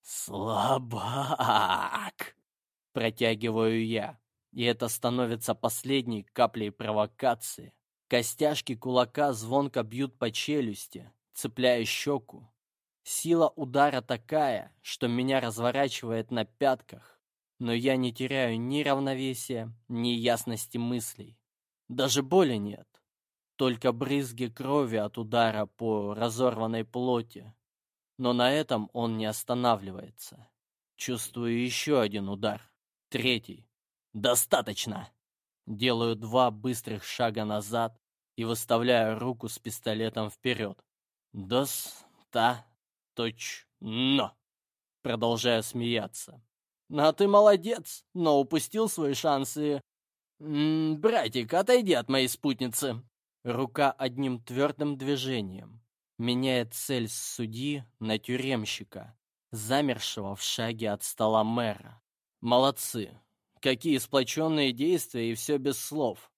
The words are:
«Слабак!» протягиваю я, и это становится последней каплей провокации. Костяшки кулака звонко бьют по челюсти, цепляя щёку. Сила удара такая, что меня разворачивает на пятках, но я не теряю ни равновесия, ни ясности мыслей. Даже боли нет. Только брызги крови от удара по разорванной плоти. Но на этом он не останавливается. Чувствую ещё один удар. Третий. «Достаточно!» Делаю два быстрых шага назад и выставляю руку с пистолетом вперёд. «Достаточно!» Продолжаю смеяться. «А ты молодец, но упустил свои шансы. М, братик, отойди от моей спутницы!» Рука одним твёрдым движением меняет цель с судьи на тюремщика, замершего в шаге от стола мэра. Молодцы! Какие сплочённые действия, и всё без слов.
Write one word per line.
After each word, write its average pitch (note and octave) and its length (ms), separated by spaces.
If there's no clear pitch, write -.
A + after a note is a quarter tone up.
«Слабак!» A2+ 2250
протягиваю A2+ 920
я, A2 340
и A#2+ 120
это A#2 260
становится A#2+ 640
последней A#2+ 720
каплей A2 480
провокации. G#2+ 1000
Костяшки C#3+ 680
кулака B2+ 580
звонко A#2+ 500
бьют B2 340
по A#2 140
челюсти, A#2 800
цепляя A#2+ 520
щёку. - 680
Сила E3 520
удара C#3 460
такая, B2 800
что - 260
меня B2+ 320
разворачивает A#2 920
на A2+ 140
пятках, - 760
но A#2+ 120
я B2 220
не B2+ 160
теряю B2+ 480
ни C3 220
равновесия, C3+ 920
ни A#2+ 200
ясности A#2 720
мыслей. A#2+ 580
Даже C3 340
боли C#3+ 320
нет. G2+ 320
Только B2+ 360
брызги B2+ 560
крови C3 480
от G#2 240
удара A2 480
по G#2 480
разорванной A2+ 720
плоти. A#2 680
Но B2 160
на B2 180
этом C3+ 420
он A#2 240
не A2 100
останавливается. A2 1200
Чувствую A#2+ 680
ещё B2+ 360
один G#2 300
удар. G#2 380
Третий. A2+ 600
«Достаточно!» A2 960
Делаю A#2 480
два A2+ 340
быстрых A2+ 540
шага A2+ 420
назад G#2+ 500
и A#2 60
выставляю A#2 760
руку A#2+ 280
с - 120
пистолетом A2 720
вперёд. G#2+ 520
«Достаточно!» A#2+ 1400
Продолжаю A#2 580
смеяться. A#2 800
«А D3+ 200
ты G3+ 140
молодец, G3+ 760
но D#3 260
упустил D#3+ 500
свои D3 240
шансы. C#3+ 680
М, D#3 600
братик, C#3+ 540
отойди G3 400
от A#2+ 160
моей C3+ 180
спутницы!» B2 720
Рука B2 480
одним C3 520
твёрдым C#3+ 540
движением A#2+ 840
меняет B2 560
цель B2 340
с - 80
судьи B2 720
на A2 200
тюремщика, A#2+ 1000
замершего A2+ 840
в - 60
шаге A2+ 500
от G2+ 120
стола A2 400
мэра. A2+ 580
Молодцы! B2 800
Какие C3+ 360
сплочённые C#3+ 720
действия, B2 600
и A2+ 40
всё D3 220
без C3+ 220
слов. C#3 580